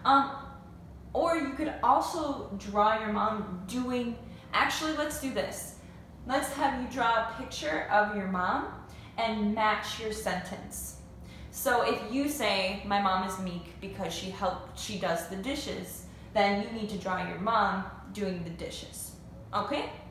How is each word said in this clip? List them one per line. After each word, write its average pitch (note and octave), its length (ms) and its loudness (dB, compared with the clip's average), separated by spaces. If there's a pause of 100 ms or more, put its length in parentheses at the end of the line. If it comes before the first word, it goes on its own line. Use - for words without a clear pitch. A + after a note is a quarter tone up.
Um, C4+ 260 8 (800)
or E4 240 4
you C#4 140 0
could D4+ 320 -2
also D4+ 760 4
draw G#3 400 4
your G#3+ 140 0
mom G3+ 540 0
doing, B3 500 0 (380)
actually, D#4 400 2
let's D4+ 260 0
do C4 120 -2
this. - 420 -4 (520)
Let's C#4+ 280 2
have C4+ 260 2
you B3 80 -4
draw A#3 400 4
a - 100 -6
picture - 540 -2
of G#3 240 6
your F#3+ 120 0
mom F#3+ 400 2 (500)
and G#3+ 360 2
match G#3+ 460 2
your A3 120 -2
sentence. - 840 -6 (540)
So A#3+ 320 4
if - 180 2 (120)
you C#4 160 2
say, G3 580 2
"My G3+ 140 4
mom F#3+ 280 4
is F#3+ 120 -4
meek F3 400 -6
because F#3+ 340 -4
she F#3+ 160 -6
help-, - 480 -2
she G#3 200 -6
does F3 300 0
the F#3+ 80 -6
dishes," G3 680 -4 (300)
then G3+ 280 6
you A3+ 80 -4
need A3 200 -4
to F#3+ 80 -4
draw F#3 280 0
your E3+ 120 -6
mom G3 460 4 (280)
doing F3+ 320 -2
the E3+ 60 -6
dishes. - 680 -8 (360)
Okay? - 380 0 (200)